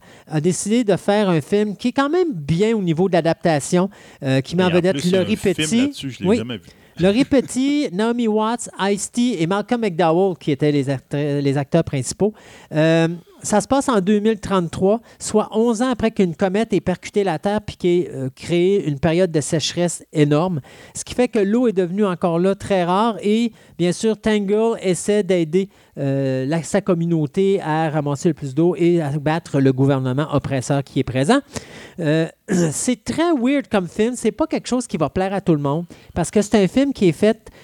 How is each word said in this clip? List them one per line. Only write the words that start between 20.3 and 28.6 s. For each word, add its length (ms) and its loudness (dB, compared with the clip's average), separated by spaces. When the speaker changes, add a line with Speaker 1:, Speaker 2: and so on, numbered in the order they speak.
Speaker 1:
Ce 100 -12
qui 80 -12
fait 140 0
que 100 -2
l'eau 300 2
est 60 0
devenue 300 0
encore 360 0
là 160 2
très 280 0
rare 380 0
et, 300 0
bien 140 0
sûr, 280 -2
Tangirl 640 0
essaie 400 0
d'aider, 480 0
euh, 480 0
la, 160 -2
sa 180 -2
communauté 800 0
à 300 0
ramasser 380 -2
le 40 0
plus 220 -8
d'eau 200 2